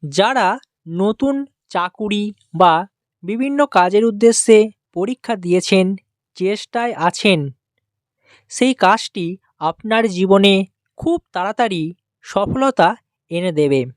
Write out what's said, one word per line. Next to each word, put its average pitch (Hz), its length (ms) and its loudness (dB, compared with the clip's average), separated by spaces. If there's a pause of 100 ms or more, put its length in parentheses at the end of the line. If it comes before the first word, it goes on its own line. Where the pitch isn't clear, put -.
যারা 196 440 0 (480)
নতুন 220 400 -2 (340)
চাকুরি 208 560 -4 (300)
বা 170 180 6 (500)
বিভিন্ন 254 440 -6
কাজের 196 380 2
উদ্দেশ্যে 226 520 4 (360)
পরীক্ষা 226 420 -6
দিয়েছেন, 180 500 0 (520)
চেষ্টায় 214 640 -6
আছেন, 175 400 0 (1120)
সেই 254 240 0
কাজটি 196 500 0 (360)
আপনার 220 480 -2
জীবনে 196 440 4 (440)
খুব 339 200 -2 (140)
তাড়াতাড়ি 196 520 -4 (420)
সফলতা 202 640 0 (420)
এনে 175 200 -4
দেবে। 143 300 2 (160)